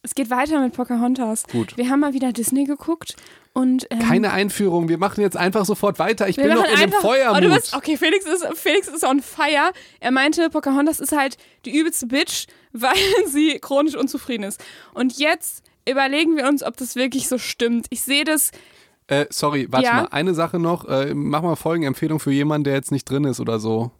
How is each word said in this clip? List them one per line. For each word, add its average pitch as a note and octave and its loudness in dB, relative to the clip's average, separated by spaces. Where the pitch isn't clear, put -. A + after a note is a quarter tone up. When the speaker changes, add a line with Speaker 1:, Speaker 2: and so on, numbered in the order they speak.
Speaker 1:
Es - -10
geht C4 -2
weiter C#4+ 0
mit B3 0
Pocahontas. A#3+ -2
Speaker 2:
Gut. - -4
Speaker 1:
Wir B3 -2
haben C4+ 2
mal C#4+ 0
wieder C4 0
Disney B3+ 0
geguckt D4 -6
und, B3+ 0
ähm, A3+ -4
Speaker 2:
Keine A3+ 4
Einführung, F#3+ 0
wir E3 2
machen G3 0
jetzt G3 2
einfach F#3 2
sofort G3+ 0
weiter. G3+ 0
Ich F#3 0
Speaker 1:
wir C#4 2
Speaker 2:
bin D4+ 6
noch E4 4
Speaker 1:
machen D#4 2
Speaker 2:
in D4 6
dem D#4 6
Speaker 1:
einfach, G4+ 2
Speaker 2:
Feuermut. B3+ 4
Speaker 1:
oh, D#4+ 6
du E4+ 6
bist, - 0
okay, D4 -2
Felix F#4+ 2
ist, E4+ -2
Felix F#4 0
ist D#4+ -6
on C4+ 2
fire. D4+ 0
Er B3 -2
meinte, D#4 2
Pocahontas D4 0
ist C#4 -4
halt C#4 -2
die B3+ -2
übelste D#4 -2
Bitch, C4+ -2
<laughs> - -20
weil B3+ 0
sie D4 0
chronisch C#4+ 0
unzufrieden B3+ -4
ist. G3 -10
Und B3 -2
jetzt D#4 -2
überlegen C#4 2
wir C4 0
uns, C#4+ 2
ob A#3+ -6
das B3 -10
wirklich B3 -2
so B3+ 0
stimmt. A#3 -2
Ich A#3+ -8
sehe C#4 2
das D#4 0
Speaker 2:
Äh, C#3+ 2
sorry, C#3+ -2
warte C3 2
Speaker 1:
Ja? A#3+ 2
Speaker 2:
mal. C#4 2
Eine F3 0
Sache E3 -2
noch. E3+ 0
Äh, C#3 -2
mach C#3+ -2
mal E3 0
Folgenempfehlung D#3 -2
für C#3+ -2
jemanden, D3 2
der C#3 0
jetzt C3+ -2
nicht C#3 -2
drin C#3 0
ist B2+ -2
oder A2+ -2
so. A2+ -2